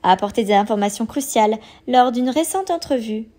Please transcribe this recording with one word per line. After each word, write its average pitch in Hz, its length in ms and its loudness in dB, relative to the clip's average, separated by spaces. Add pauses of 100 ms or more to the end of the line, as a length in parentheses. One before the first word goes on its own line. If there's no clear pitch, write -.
a 185 80 4
apporté 202 320 0
des 202 100 0
informations 208 520 0
cruciales 220 540 0 (280)
lors 247 240 4
d'une 247 180 -2
récente 339 420 -2
entrevue. 226 680 -4